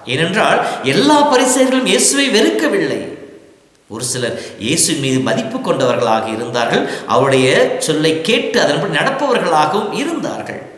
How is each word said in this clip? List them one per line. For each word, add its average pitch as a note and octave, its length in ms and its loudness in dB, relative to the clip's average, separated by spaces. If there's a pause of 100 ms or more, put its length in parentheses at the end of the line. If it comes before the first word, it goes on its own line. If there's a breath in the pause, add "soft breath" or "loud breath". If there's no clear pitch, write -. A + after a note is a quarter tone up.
ஏனென்றால் E3 600 0 (160 loud breath)
எல்லா C4+ 540 4
பரிசேயர்களும் B3+ 500 2
இயேசுவை C#4 440 2
வெறுக்கவில்லை. G3+ 800 0 (760)
ஒரு A#2 160 -10
சிலர் A#2+ 380 -4 (160 loud breath)
இயேசுவின் C#3+ 420 0
மீது C3 200 2
மதிப்பு A3 400 -2
கொண்டவர்களாக A#2+ 680 0
இருந்தார்கள், A#2+ 600 -2 (180 loud breath)
அவருடைய C3+ 720 2
சொல்லை D#3+ 420 0
கேட்டு - 400 0
அதன்படி D3 380 0
நடப்பவர்களாகவும் G#3+ 920 0
இருந்தார்கள். D#3 720 -6 (160)